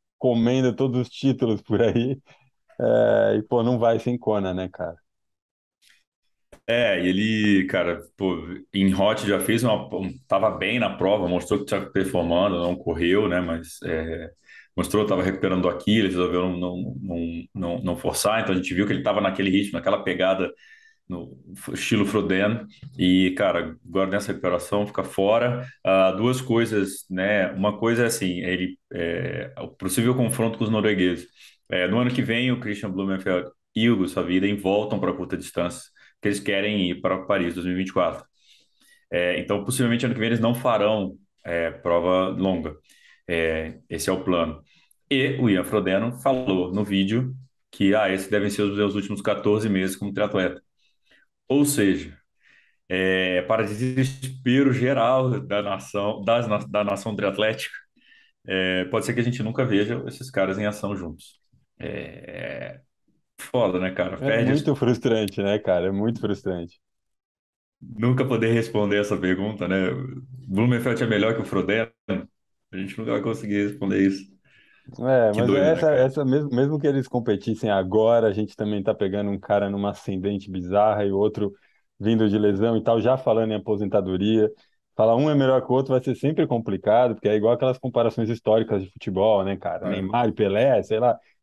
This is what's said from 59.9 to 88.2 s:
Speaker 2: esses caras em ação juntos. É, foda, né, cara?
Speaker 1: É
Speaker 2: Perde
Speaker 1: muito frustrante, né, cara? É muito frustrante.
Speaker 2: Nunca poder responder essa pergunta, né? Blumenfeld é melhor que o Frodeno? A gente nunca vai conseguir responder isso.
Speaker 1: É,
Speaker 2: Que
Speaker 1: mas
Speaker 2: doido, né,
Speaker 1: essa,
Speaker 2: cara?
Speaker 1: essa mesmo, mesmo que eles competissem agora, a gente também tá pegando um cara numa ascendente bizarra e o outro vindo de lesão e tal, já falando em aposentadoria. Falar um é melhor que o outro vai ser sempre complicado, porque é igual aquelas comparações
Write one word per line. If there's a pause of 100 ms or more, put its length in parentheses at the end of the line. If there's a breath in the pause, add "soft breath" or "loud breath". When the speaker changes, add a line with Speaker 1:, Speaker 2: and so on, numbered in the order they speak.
Speaker 2:
esses
caras
em
ação
juntos. (380)
É, (600)
foda,
né,
cara?
Speaker 1:
É
Speaker 2:
Perde
Speaker 1:
muito
frustrante,
né,
cara?
É
muito
frustrante. (1000)
Speaker 2:
Nunca
poder
responder
essa
pergunta,
né? (720)
Blumenfeld
é
melhor
que
o
Frodeno? (800)
A
gente
nunca
vai
conseguir
responder
isso. (720 soft breath)
Speaker 1:
É,
Speaker 2:
Que
Speaker 1:
mas
Speaker 2:
doido,
né,
Speaker 1:
essa,
Speaker 2:
cara?
Speaker 1:
essa
mesmo,
mesmo
que
eles
competissem
agora,
a
gente
também
tá
pegando
um
cara
numa
ascendente
bizarra
e
o
outro (460 soft breath)
vindo
de
lesão
e
tal,
já
falando
em
aposentadoria. (460 soft breath)
Falar
um
é
melhor
que
o
outro
vai
ser
sempre
complicado,
porque
é
igual
aquelas
comparações